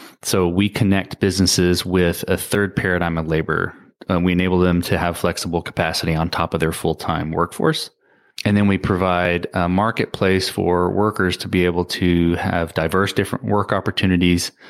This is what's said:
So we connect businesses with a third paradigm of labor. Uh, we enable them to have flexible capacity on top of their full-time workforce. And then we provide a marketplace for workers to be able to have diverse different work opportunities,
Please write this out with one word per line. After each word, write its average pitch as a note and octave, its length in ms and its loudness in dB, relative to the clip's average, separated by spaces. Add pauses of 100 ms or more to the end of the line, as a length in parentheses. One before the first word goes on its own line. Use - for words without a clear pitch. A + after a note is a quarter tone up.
(220)
So F#2 260 0
we G2 200 2
connect G2 520 0
businesses F2+ 680 2
with F2+ 420 0
a F#2 80 0
third - 400 -2
paradigm F2 400 0
of D#2+ 100 -4
labor. D#2+ 480 -2 (360)
Uh, F2+ 100 2
we F2+ 120 2
enable F2+ 260 2
them F2 240 4
to F2+ 160 -2
have E2+ 180 -2
flexible E2+ 460 -4
capacity E2 520 -2
on D#2+ 140 0
top - 260 -4
of D#2+ 60 -2
their D#2+ 120 0
full-time D#2+ 600 -4
workforce. - 580 -2 (540)
And G#2 120 2
then G#2 120 4
we G2 100 2
provide F2+ 760 0
a F2 140 0
marketplace F#2+ 800 0
for F2+ 440 0
workers G2 460 0
to F#2+ 100 -10
be F2+ 160 2
able F2 220 0
to F2 480 2
have F2 400 -2
diverse F#2 380 0
different - 340 -4
work G2+ 260 0
opportunities, F2+ 800 0 (180)